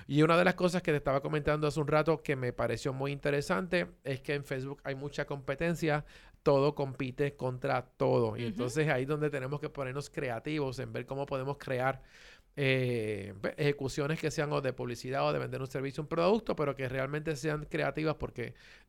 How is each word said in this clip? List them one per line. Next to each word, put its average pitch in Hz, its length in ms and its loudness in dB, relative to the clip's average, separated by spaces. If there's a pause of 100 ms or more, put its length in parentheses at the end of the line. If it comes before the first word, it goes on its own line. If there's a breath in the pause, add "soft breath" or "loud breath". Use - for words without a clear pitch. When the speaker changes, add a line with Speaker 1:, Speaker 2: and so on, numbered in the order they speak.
Speaker 1:
Y 143 140 6
una 165 160 8
de 180 80 8
las 180 100 6
cosas 180 260 2
que 160 100 2
te 147 60 4
estaba 135 240 2
comentando 151 460 0
hace 147 140 0
un 139 60 0
rato 151 360 4
que 139 140 0
me 123 160 -2
pareció 117 400 -2
muy 135 180 -2
interesante 170 760 0 (180)
es 135 160 -4
que 147 140 -4
en 143 100 -4
Facebook 135 400 -6
hay 139 100 -4
mucha 143 300 -6
competencia, 147 800 0 (360 loud breath)
todo 143 320 6
compite 139 640 -2
contra 127 460 -2
todo. 123 560 2
Y 120 60 -4
Speaker 2:
Ujú. 117 40 -2
Speaker 1:
entonces 123 400 0
ahí 131 140 2
es 135 80 -4
donde 151 200 0
tenemos 139 300 -4
que 151 80 -6
ponernos 139 420 -6
creativos 131 720 -4
en 117 140 -6
ver 123 120 -4
cómo 135 200 -4
podemos 139 320 -4
crear, 131 440 0 (600 loud breath)
eh, 117 800 0
ve-, - 160 -2
ejecuciones 143 640 0
que 151 120 -2
sean 147 200 -2
o 147 80 2
de 131 140 0
publicidad 127 520 -2
o 151 60 4
de 143 80 2
vender 127 220 -4
un 131 60 -6
servicio, 135 360 -4
un 147 60 -10
producto, 180 480 2
pero 139 180 0
que 127 140 -4
realmente 143 480 -2
sean 151 320 -2
creativas 151 460 0
porque 120 380 -8 (360 loud breath)